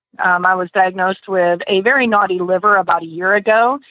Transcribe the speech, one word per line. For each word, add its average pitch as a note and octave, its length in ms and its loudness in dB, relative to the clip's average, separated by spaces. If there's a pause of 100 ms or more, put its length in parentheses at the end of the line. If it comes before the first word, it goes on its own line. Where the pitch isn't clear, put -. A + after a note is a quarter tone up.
(180)
Um, F3+ 280 0
I F#3 100 2
was F3+ 160 -6
diagnosed F#3+ 560 -2
with F3 400 0
a F#3+ 140 0
very B3+ 260 0
naughty G3+ 320 0
liver F#3 380 0
about E3+ 260 -2
a - 20 -12
year F3 300 -2
ago, A3+ 440 0 (120)